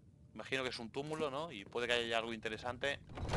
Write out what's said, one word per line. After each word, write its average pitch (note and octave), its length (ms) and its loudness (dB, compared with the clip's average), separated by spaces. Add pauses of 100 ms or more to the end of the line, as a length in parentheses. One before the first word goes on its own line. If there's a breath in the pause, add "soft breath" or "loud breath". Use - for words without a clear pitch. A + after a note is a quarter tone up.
(340)
Imagino C3 300 0
que B2+ 60 0
es A#2 100 -4
un A2+ 120 -6
túmulo, D3+ 400 0
¿no? D#3 200 -4
Y G2+ 140 -8
puede A#2+ 220 0
que A#2+ 60 6
haya A#2 240 4
algo A2+ 160 2
interesante. A#2+ 680 0 (380)